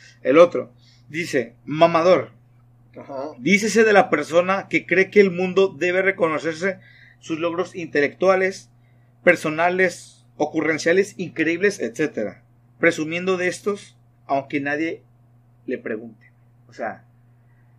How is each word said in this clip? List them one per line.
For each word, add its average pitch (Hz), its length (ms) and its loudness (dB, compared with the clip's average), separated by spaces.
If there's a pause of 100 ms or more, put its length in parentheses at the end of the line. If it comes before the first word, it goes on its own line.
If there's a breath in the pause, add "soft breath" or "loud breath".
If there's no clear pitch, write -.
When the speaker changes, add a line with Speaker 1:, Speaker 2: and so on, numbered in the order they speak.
(220 loud breath)
Speaker 1:
El 135 160 4
otro, 170 340 6 (360 soft breath)
dice, 147 460 -4 (100)
mamador. 165 680 2 (680)
Speaker 2:
Ajá. 139 420 -12
Speaker 1:
Dícese 196 460 2
de 214 100 4
la 190 160 6
persona 170 580 0
que 156 180 -2
cree 185 240 2
que 208 100 6
el 196 100 6
mundo 185 380 0
debe 180 340 -2
reconocerse 165 760 -2 (420 soft breath)
sus 160 180 -8
logros 170 360 -4
intelectuales, 185 960 -2 (640 soft breath)
personales, 175 920 -2 (100)
ocurrenciales, 160 800 -2
increíbles, 170 640 -2
etcétera, 120 640 -6 (340)
presumiendo 170 600 -2
de 180 100 -2
estos, - 480 -8 (300)
aunque 139 340 -4
nadie 147 420 -6 (640)
le 123 140 -6
pregunte. 113 540 -12 (360)
O - 60 -20
sea, 107 320 -10 (720 soft breath)